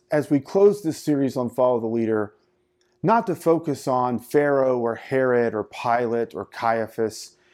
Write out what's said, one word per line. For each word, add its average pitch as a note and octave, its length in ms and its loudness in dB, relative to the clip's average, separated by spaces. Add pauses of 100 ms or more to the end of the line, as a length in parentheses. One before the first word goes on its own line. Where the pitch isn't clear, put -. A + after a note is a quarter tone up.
as D3 200 0
we D3 100 2
close G3+ 420 2
this D#3+ 200 -6
series C#3 360 -2
on B2 120 -2
Follow B2+ 300 0
the A2+ 80 -4
Leader, A2 460 -2 (720)
not A3 240 2
to F3 80 -4
focus D#3+ 520 0
on B2 320 0
Pharaoh C3+ 600 2
or A#2 160 -2
Herod B2 580 0
or G#2+ 100 -4
Pilate A#2 720 -2
or G2 100 -8
Caiaphas, A2+ 920 -4 (160)